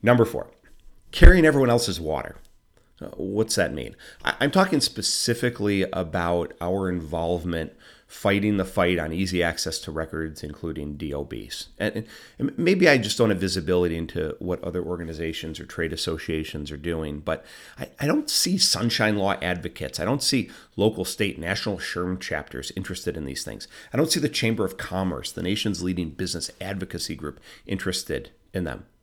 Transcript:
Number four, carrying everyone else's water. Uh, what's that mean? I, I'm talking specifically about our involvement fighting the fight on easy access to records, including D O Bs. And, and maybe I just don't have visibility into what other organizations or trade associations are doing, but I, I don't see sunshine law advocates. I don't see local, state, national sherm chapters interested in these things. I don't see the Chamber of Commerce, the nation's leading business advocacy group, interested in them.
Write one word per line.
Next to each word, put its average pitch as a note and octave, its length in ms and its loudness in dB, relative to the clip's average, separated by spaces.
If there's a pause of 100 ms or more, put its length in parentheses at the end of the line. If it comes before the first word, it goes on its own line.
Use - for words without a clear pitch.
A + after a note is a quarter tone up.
Number A#2 240 6
four, - 260 -8 (600)
carrying F3+ 340 12
everyone C#3 240 6
else's A#2 300 2
water. D#2 380 -4 (640)
Uh, - 180 -12
what's G2+ 380 -2
that E2+ 180 0
mean? B1+ 220 -8 (280)
I, - 160 -2
I'm C#3+ 120 2
talking F#3+ 300 4
specifically G#2 1000 0 (100)
about F2 680 0
our F#2+ 300 -2
involvement E2 840 -2 (340)
fighting G2+ 480 2
the F#2+ 80 0
fight F2+ 340 2
on D#2+ 140 -4
easy F2+ 320 0
access E2 360 -2
to - 120 -10
records, D#2+ 500 -6
including D2 540 -8
D D2 180 -8
O C#2+ 120 -6
Bs. - 420 -12 (100)
And, - 300 -4 (320)
and - 180 -4
maybe F3+ 300 4
I C#3+ 100 8
just G#2 200 -2
don't A2+ 120 4
have G2 100 0
visibility F2+ 580 0
into E2 420 -6
what F2+ 240 -6
other F2 180 -4
organizations D#2+ 760 -8
or D2+ 60 -12
trade E2 260 -4
associations D#2 800 -6
are D2 60 -10
doing, D#2 420 -6
but D#2+ 260 -6 (320)
I, - 120 -10 (100)
I - 80 -2
don't D4+ 220 0
see - 280 0
sunshine G#2+ 600 2
law G2 240 0
advocates. F2 580 -6
I D#2 60 -2
don't C3+ 180 0
see - 260 0 (280)
local, G#2 260 2
state, G2 340 -4
national F2+ 420 -4
sherm F2+ 380 -4
chapters - 600 -8
interested F2+ 400 -6
in D2+ 80 -8
these C2 180 -8
things. G#1+ 240 -12 (260)
I A#2+ 40 0
don't D#3+ 140 2
see E3 100 2
the D3 80 0
Chamber A2 340 0
of F#2 140 -4
Commerce, F#2 540 -4
the F2+ 120 -8
nation's F#2+ 400 -2
leading F2 280 -2
business F2 380 -6 (120)
advocacy F#2 520 -8
group, D2+ 280 -10 (240)
interested - 680 -4 (220)
in F2+ 100 -4
them. C#2 220 -8 (180)